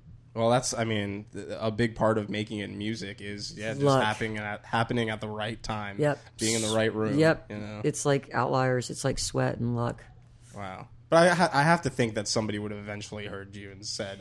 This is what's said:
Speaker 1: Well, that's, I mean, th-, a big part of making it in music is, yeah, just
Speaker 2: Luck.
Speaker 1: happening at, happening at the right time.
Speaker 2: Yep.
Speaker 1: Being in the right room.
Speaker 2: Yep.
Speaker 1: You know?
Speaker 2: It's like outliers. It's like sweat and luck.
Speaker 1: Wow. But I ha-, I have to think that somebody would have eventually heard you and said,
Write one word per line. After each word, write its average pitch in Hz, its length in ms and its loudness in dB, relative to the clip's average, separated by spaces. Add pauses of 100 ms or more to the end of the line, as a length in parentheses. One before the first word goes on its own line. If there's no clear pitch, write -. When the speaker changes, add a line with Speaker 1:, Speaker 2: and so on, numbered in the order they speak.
(340)
Speaker 1:
Well, 113 160 2
that's, 123 240 2
I 113 100 -2
mean, 104 480 -2
th-, 95 160 -10 (140)
a 110 100 0
big 113 240 0
part 113 220 4
of 104 120 -2
making 104 300 -4
it 101 120 -4
in 98 60 -10
music 104 440 -6
is, 101 360 -10
yeah, 107 120 -6
just 139 140 -2
Speaker 2:
Luck. 135 200 6
Speaker 1:
happening 107 340 -2
at, 104 280 -6
happening 117 460 0
at 107 100 -6
the 110 80 -6
right 107 340 -6
time. 104 340 -6
Speaker 2:
Yep. 147 220 2 (200)
Speaker 1:
Being 113 160 2
in 113 60 0
the 110 140 0
right 110 180 4
room. 110 240 2
Speaker 2:
Yep. 160 320 4
Speaker 1:
You 104 80 -8
know? 107 280 -10
Speaker 2:
It's 147 200 -2
like 139 280 2
outliers. 127 560 2
It's - 160 -6
like 135 120 2
sweat 127 420 0
and 120 180 0
luck. 120 260 -4 (500)
Speaker 1:
Wow. 98 360 -12 (200)
But 165 180 10
I - 80 -
ha-, 175 180 4
I 135 80 4
have 170 220 4
to 127 80 0
think 113 240 0
that 104 120 -2
somebody 104 300 0
would 104 140 -6
have 104 80 -8
eventually 104 480 -10
heard 98 280 -12
you 101 140 -14
and 98 160 -16
said, 98 360 -8